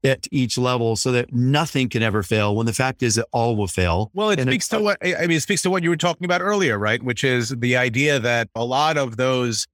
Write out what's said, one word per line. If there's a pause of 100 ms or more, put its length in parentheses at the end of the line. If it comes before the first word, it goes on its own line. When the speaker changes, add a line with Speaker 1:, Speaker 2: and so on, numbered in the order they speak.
Speaker 1:
at
each
level
so
that
nothing
can
ever
fail
when
the
fact
is
that
all
will
fail.
Speaker 2:
Well,
it
Speaker 1:
And
Speaker 2:
speaks
to
Speaker 1:
it's
Speaker 2:
what,
I,
I
mean,
it
speaks
to
what
you
were
talking
about
earlier,
right?
Which
is
the
idea
that
a
lot
of
those